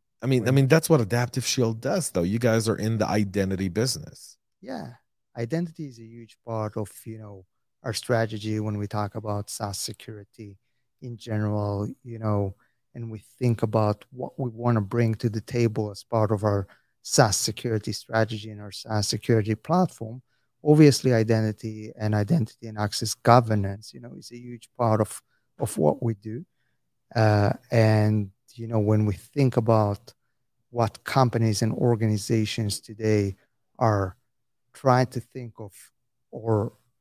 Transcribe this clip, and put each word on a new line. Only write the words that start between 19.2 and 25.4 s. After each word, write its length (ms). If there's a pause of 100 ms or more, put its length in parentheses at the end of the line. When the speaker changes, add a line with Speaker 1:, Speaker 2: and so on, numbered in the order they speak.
Speaker 2:
platform. 640 (420)
Obviously, 520
identity 840
and 160
identity 520
and 100
access 380
governance, 800
you 60
know, 180
is 120
a 60
huge 400
part 240
of, 220 (360)